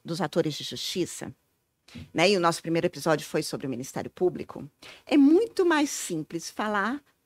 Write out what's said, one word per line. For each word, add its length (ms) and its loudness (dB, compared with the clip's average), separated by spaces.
dos 160 -6
atores 320 0
de 100 -10
justiça, 680 -6
né, 160 4
e 80 4
o 20 0
nosso 220 2
primeiro 240 0
episódio 400 0
foi 160 -2
sobre 240 -8
o 60 -4
Ministério 400 -8
Público, 580 -4
é 140 2
muito 480 6
mais 240 4
simples 640 -6
falar 500 -2